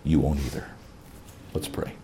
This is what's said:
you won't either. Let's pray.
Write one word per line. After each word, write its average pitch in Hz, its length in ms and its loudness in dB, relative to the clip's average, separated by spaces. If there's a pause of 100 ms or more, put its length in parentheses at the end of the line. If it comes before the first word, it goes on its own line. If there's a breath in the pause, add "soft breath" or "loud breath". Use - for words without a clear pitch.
you 76 160 8
won't 69 220 4
either. - 240 -2 (880)
Let's - 160 -2
pray. - 240 -2 (100)